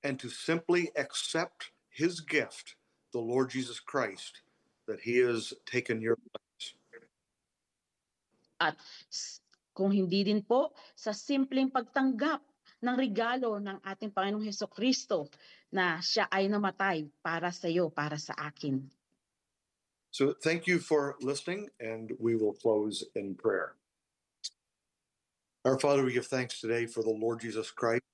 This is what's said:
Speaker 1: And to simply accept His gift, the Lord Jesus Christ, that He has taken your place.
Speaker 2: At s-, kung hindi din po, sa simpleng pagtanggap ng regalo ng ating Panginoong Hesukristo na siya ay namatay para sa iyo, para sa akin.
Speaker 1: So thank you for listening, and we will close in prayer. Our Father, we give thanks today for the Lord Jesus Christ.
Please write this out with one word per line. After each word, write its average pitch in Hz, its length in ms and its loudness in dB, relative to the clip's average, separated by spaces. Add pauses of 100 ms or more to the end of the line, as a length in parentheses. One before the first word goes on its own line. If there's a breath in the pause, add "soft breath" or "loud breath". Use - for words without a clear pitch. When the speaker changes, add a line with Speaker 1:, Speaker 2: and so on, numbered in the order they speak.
Speaker 1:
And 135 160 -2
to 127 80 -10
simply 170 680 0
accept - 760 -4 (200)
His 165 320 -2
gift, - 520 -4 (360)
the 120 80 -2
Lord 123 320 2
Jesus 127 280 -6
Christ, - 640 -4 (440)
that 107 160 -8
He 117 200 4
has 117 280 0 (160)
taken 120 320 -2
your 113 160 2
place. - 600 -16 (1800)
Speaker 2:
At 156 160 2 (320 loud breath)
s-, - 360 -12 (320)
kung 196 160 4
hindi 196 320 4
din 208 200 4
po, 262 280 2 (240 loud breath)
sa - 160 -6
simpleng 269 560 0
pagtanggap 269 720 0 (440 soft breath)
ng 247 120 2
regalo 233 640 0
ng 196 200 -6
ating 196 320 -8
Panginoong 202 320 0
Hesukristo 208 840 0 (400 loud breath)
na 175 320 0
siya - 320 0
ay 196 160 2
namatay 196 600 0 (120)
para 165 320 -2
sa 175 160 -4
iyo, 165 200 2
para 151 320 -4
sa - 160 -8
akin. 143 480 -4 (1300)
Speaker 1:
So 139 160 4
thank 170 380 0
you 180 100 4
for 143 400 2
listening, 175 600 -6
and 113 400 -8
we 117 160 2
will 107 180 2
close 107 480 0 (160)
in 98 160 -6
prayer. 95 400 0 (1900)
Our 131 160 4
Father, 143 240 4
we 127 80 2
give 120 160 -2
thanks 127 320 -4
today 117 260 0
for 113 160 -4
the 110 80 2
Lord 113 300 0
Jesus 110 320 -6
Christ. 113 420 0